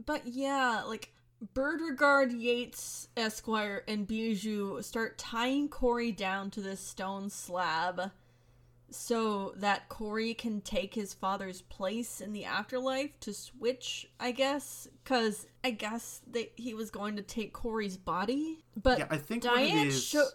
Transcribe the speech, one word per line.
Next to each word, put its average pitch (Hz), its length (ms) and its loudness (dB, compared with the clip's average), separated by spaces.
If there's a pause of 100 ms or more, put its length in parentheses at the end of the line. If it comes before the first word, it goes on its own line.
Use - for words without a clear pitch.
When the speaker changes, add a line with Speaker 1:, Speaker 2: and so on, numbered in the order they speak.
Speaker 1:
But 294 220 -2
yeah, 254 580 0
like, 214 280 -8 (400)
Beauregard 285 800 4
Yates 240 840 -2
Esquire 214 720 0
and 214 180 0
Bijou 214 760 0
start - 360 -4
tying 262 520 0
Corey 240 420 2
down 196 400 -2
to 214 100 -8
this 196 200 -6
stone 196 480 -6
slab 180 840 -2 (800)
so 214 680 0
that 202 320 0
Corey 220 440 -2
can 220 280 -4
take 196 320 -2
his 202 200 -4
father's 190 480 -2
place 214 600 -4
in 202 100 -8
the 208 140 -6
afterlife 254 760 -2
to 208 140 -8
switch, - 760 -4 (100)
I 247 120 -2
guess. 269 560 0 (160)
'Cause 226 420 2 (180)
I 254 80 2
guess 214 500 -6 (100)
that 233 240 -2
he 233 180 -6
was 220 160 -6
going 208 280 -4
to 202 40 -6
take 202 320 -6
Corey's 214 440 -2
body. 240 640 0 (180)
But 254 180 8
Speaker 2:
Yeah, 147 100 0
I 156 80 2
think 226 260 -2
Speaker 1:
Diane 247 340 6
Speaker 2:
what 294 100 6
it - 20 -
is, 262 140 2
Speaker 1:
sho- 285 320 6